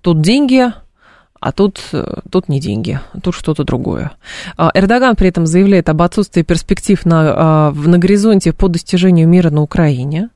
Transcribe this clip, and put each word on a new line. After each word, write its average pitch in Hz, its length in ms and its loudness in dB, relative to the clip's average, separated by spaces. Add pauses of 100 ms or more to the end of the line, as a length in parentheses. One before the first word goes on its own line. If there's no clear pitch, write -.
Тут 165 180 0
деньги, 247 520 2 (680)
а - 120 -6
тут, 196 280 -2 (120)
э, - 280 -8 (100)
тут - 200 -4
не - 100 0
деньги, 170 400 -6 (220)
тут 175 120 -4
что-то 151 300 -4
другое. - 480 -6 (460)
А, 165 160 0
Эрдоган 226 420 2
при 185 140 2
этом 170 160 -2
заявляет 185 420 2
об 160 140 0
отсутствии 175 400 -2
перспектив - 640 -2
на, 156 640 2
а, - 20 2
в, 147 180 -2
на 175 80 6
горизонте 196 560 2
по 196 160 0
достижению 170 580 2
мира 170 220 4
на 151 140 0
Украине 151 720 -2